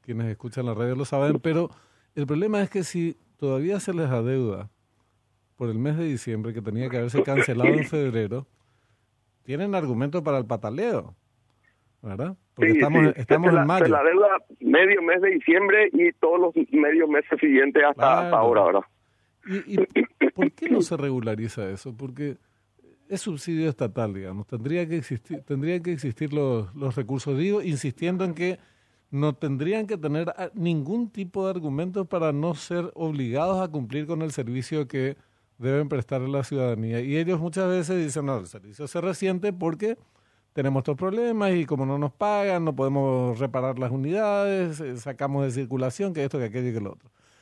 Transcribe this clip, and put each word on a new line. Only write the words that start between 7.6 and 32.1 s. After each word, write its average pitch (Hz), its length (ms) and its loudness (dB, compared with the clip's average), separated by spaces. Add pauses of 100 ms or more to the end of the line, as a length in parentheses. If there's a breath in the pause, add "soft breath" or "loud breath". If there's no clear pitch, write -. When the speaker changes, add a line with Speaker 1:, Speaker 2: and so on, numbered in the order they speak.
Speaker 1:
en 151 140 2
febrero, 123 640 -2 (960)
tienen 185 300 -4
argumento 143 480 -2
para 147 140 0
el 120 80 -2
pataleo, 117 720 -4 (880)
¿verdad? 123 340 -8 (180)
Porque - 180 4
Speaker 2:
Sí, - 60 6
Speaker 1:
estamos, 156 280 6
Speaker 2:
sí, - 100 4
Speaker 1:
estamos 151 320 4
Speaker 2:
se 165 60 8
la, 165 80 6
Speaker 1:
en 143 40 2
mayo. 180 200 4
Speaker 2:
se 165 40 4
la 147 120 4
deuda 185 260 6 (320)
medio 180 400 6
mes 170 220 2
de 196 80 4
diciembre 196 640 4
y 170 200 6
todos 170 260 2
los 175 140 4 (180)
medios 151 380 4
meses 151 320 2
siguientes 139 420 6
hasta, 135 360 6
hasta 175 100 0
Speaker 1:
Claro. 113 80 4
Speaker 2:
ahora, 113 280 6
¿verdad? 92 160 6 (680)
Speaker 1:
¿Y, 196 340 -2
y - 540 2
por 277 180 0
qué 320 160 -8
no 226 140 4
se 170 140 -2
regulariza 113 720 -4
eso? 107 260 -12
Porque 135 400 -10 (720)
es 196 140 -6
subsidio 160 480 -2
estatal, 113 420 -4
digamos. 95 340 -10
Tendría 147 400 -4
que 165 120 -4
existir, 135 480 -8
tendrían 160 360 -2
que 175 100 -4
existir 143 420 -6
los, 120 400 -2
los 139 200 -4
recursos. 131 440 -4
Digo, 196 240 0
insistiendo 170 640 -2
en 175 100 -4
que 180 240 -4 (520)
no 143 220 0
tendrían 160 540 -2
que 208 100 -4
tener 156 320 -4
a-, 185 240 -8
ningún 175 580 -2
tipo 190 360 -6
de 190 60 -2
argumentos 175 540 -4
para 165 260 0